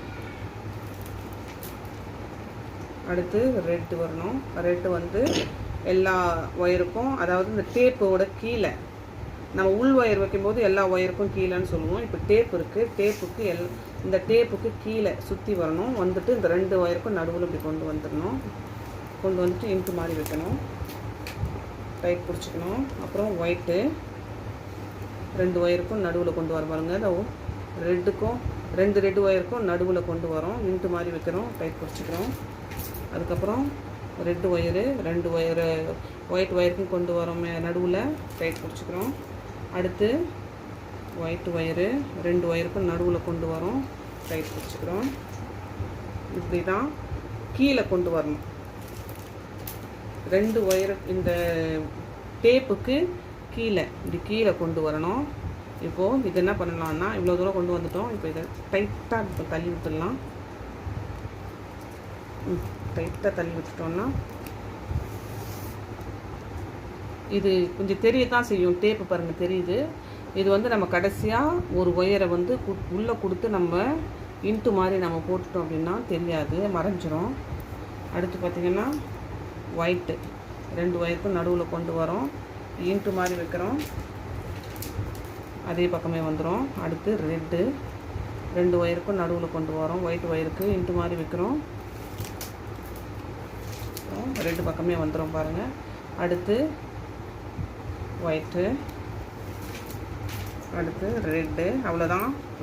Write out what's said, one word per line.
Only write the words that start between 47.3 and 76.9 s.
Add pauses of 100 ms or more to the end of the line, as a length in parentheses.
கீழே
கொண்டு
வரணும். (1900)
ரெண்டு (100)
ஒயரு (200)
இந்த (1120)
டேப்புக்கு (600)
கீழே, (200)
இப்படி (100)
கீழே
கொண்டு
வரணும். (680)
இப்போ (240)
இது
என்ன
பண்ணலாம்னா,
இவ்வளோ
தூரம்
கொண்டு
வந்துட்டோம்.
இப்போ
இதை (280)
டைட்டா (120)
இப்ப
தள்ளி
விட்டுடலாம். (2250)
ம், (340)
டைட்டா
தள்ளி
விட்டுட்டோம்னா (3250)
இது (260)
கொஞ்சம்
தெரியத்தான்
செய்யும்.
டேப்பு
பாருங்க (120)
தெரியுது. (600)
இது
வந்து
நம்ம (120)
கடைசியா (400)
ஒரு (120)
ஒயரை
வந்து (120)
கு-, (140)
உள்ள (120)
கொடுத்து (100)
நம்ம (680)
இன்ட்டு
மாதிரி
நம்ம (100)
போட்டுட்டோம்
அப்படின்னா (180)
தெரியாது, (200)
மறைஞ்சிரும். (840)